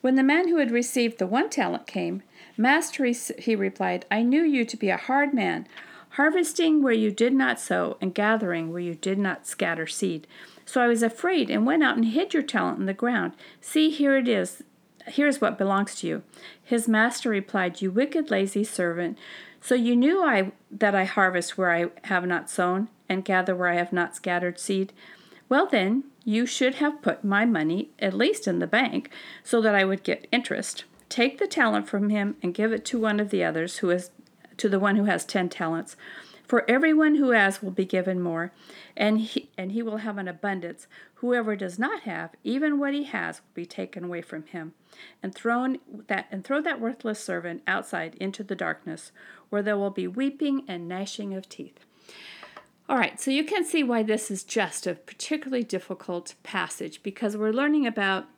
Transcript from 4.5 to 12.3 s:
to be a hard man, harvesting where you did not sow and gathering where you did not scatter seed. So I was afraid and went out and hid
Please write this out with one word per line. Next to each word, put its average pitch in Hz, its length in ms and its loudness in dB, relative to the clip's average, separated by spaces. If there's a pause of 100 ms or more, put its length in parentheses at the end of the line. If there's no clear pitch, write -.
to 226 120 -8
be 202 140 0
a - 60 2
hard 277 380 2
man, 185 320 0 (440)
harvesting 311 720 4
where 254 100 4
you 220 180 4
did 226 220 2
not 254 260 2
sow 180 420 -2
and 185 140 -2
gathering 202 560 0
where 175 100 -6
you 175 140 -4
did 196 240 -2
not 196 280 -2
scatter 165 420 -4
seed. 170 380 -4 (380)
So - 160 0
I 240 60 6
was 233 160 4
afraid 262 480 0
and 214 160 2
went 311 160 4
out 262 140 4
and 226 100 2
hid 285 260 0